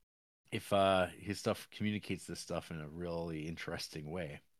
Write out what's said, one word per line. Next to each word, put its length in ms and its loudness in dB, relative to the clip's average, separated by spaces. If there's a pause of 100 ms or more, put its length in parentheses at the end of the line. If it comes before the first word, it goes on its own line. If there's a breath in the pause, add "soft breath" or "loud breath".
(520)
if, 220 -2
uh, 340 8
his 320 -4
stuff 320 -2
communicates 560 -2
this 120 -6
stuff 320 -6
in 100 -6
a 80 -8
really 580 -4
interesting 640 -8
way. 300 -6 (180)